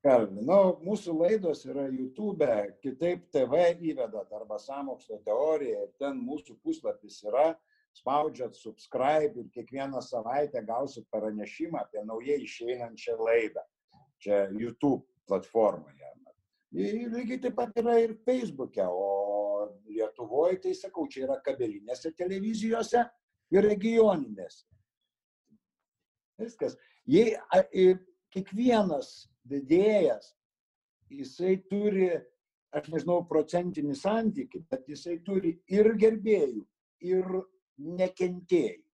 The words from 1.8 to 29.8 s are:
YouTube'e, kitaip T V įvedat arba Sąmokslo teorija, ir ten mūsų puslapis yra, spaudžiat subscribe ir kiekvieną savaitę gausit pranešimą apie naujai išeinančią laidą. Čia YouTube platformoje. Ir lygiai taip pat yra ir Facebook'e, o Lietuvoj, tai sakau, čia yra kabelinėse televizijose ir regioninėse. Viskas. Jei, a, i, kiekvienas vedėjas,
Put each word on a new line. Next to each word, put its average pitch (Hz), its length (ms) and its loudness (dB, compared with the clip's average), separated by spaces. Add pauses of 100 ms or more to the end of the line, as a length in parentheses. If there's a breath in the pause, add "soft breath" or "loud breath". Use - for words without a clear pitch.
YouTube'e, 131 960 -2
kitaip 170 480 -4
T 135 160 2
V 151 160 2 (320)
įvedat 110 400 -8
arba 104 240 -10
Sąmokslo 131 640 -12
teorija, 123 640 -2
ir - 80 -20
ten 139 240 -6
mūsų 123 400 -10
puslapis 110 640 -8
yra, 127 300 2 (460)
spaudžiat 127 560 -2
subscribe 135 880 -2
ir 104 100 -14
kiekvieną 135 540 -10
savaitę 127 580 -4
gausit 113 480 -8
pranešimą 107 720 -6
apie 104 240 -10
naujai 117 400 -4
išeinančią 117 760 -8
laidą. 113 460 0 (580 soft breath)
Čia 101 300 2
YouTube 120 500 -2 (240)
platformoje. 98 880 0 (600)
Ir 208 380 -4
lygiai 247 320 -6
taip 240 140 -4
pat 240 240 -4
yra 233 180 2
ir 226 140 2 (100)
Facebook'e, 143 640 -2
o 101 800 -2 (220)
Lietuvoj, 120 760 -2
tai 185 140 -4
sakau, 170 320 -8
čia 131 180 -8
yra 131 160 -4
kabelinėse 120 720 -6
televizijose 220 880 -2 (500)
ir 196 140 6
regioninėse. 196 960 2 (1800)
Viskas. 240 400 -8 (300 soft breath)
Jei, 214 260 6
a, - 380 4
i, 185 240 6 (340)
kiekvienas 196 960 0 (220)
vedėjas, 151 880 2 (760)